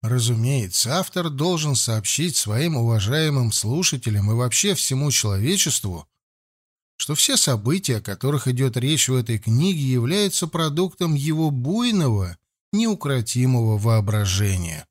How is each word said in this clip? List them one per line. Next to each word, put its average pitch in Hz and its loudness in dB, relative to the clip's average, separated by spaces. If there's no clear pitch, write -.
Разумеется, 120 0
автор 180 -4
должен 151 0
сообщить 117 -2
своим 135 -2
уважаемым 117 0
слушателям 113 0
и 113 2
вообще 123 0
всему 139 0
человечеству, 101 -2
что - -6
все 262 2
события, 127 0
о 98 -6
которых 127 -2
идет 127 0
речь 135 0
в 131 2
этой 117 0
книге, 147 2
являются 139 0
продуктом 165 0
его 156 0
буйного, 135 0
неукротимого 127 0
воображения. 98 0